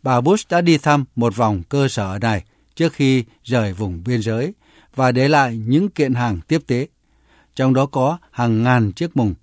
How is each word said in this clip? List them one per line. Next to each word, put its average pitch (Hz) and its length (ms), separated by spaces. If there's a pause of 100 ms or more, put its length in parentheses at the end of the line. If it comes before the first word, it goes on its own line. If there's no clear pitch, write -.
Bà 131 180
Bush 185 280
đã 175 120
đi 170 160
thăm 147 280 (100)
một 117 200
vòng 107 340
cơ 139 180
sở 98 340
này 110 220 (320)
trước 165 180
khi 131 300 (200)
rời 110 300
vùng 90 320
biên 120 160
giới 117 320 (420)
và 127 160
để 127 160
lại 135 300
những 135 320
kiện 139 240
hàng 117 340
tiếp 160 200
tế, 127 200 (680)
trong 131 180
đó 135 120
có 139 320 (140)
hàng 117 320
ngàn 120 280
chiếc 170 260
mùng 101 260